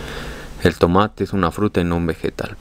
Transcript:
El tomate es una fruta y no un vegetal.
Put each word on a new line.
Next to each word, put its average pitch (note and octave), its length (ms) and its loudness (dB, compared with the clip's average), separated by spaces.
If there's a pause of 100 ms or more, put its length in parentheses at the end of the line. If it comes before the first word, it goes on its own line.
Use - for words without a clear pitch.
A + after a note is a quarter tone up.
(640)
El E2+ 140 2
tomate F#2+ 480 4
es - 80 -4
una F2+ 180 2
fruta G2+ 300 0
y - 20 2
no E2+ 140 2
un E2+ 100 0
vegetal. - 540 -4